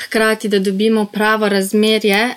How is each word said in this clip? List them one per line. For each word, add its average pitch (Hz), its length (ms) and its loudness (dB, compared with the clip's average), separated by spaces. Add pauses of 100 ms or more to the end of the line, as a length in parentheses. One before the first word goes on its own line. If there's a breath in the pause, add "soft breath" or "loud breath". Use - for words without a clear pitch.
hkrati, 220 420 0
da 202 120 0
dobimo 208 460 0
pravo 214 440 0
razmerje 214 880 0